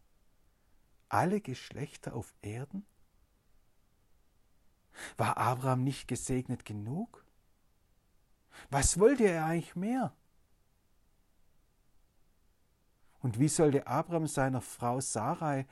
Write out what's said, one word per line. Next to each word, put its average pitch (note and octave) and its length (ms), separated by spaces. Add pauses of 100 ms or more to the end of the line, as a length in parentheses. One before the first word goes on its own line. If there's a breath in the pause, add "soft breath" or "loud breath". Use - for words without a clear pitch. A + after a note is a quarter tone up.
(1120)
Alle F#3 300
Geschlechter - 720
auf - 300
Erden? B2+ 420 (2250 loud breath)
War - 200
Abraham B2+ 460
nicht C3+ 240
gesegnet B2+ 580
genug? A#2 600 (1400 loud breath)
Was C#3 300
wollte B3 240
er E3 220
eigentlich D#3+ 300
mehr? A3 400 (3000)
Und A#2 180
wie D3+ 80
sollte D3 400
Abraham D#3+ 400
seiner C3 340
Frau B2 400
Sarai C3+ 720